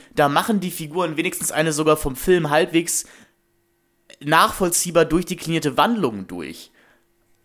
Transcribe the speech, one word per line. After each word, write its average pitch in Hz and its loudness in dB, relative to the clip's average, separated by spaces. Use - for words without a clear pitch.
da 147 4
machen 185 0
die 180 -4
Figuren 160 -4
wenigstens 165 -4
eine 156 0
sogar 156 2
vom 135 -4
Film 175 2
halbwegs 165 0
nachvollziehbar 170 2
durchdeklinierte 160 -2
Wandlung 147 0
durch. 85 -12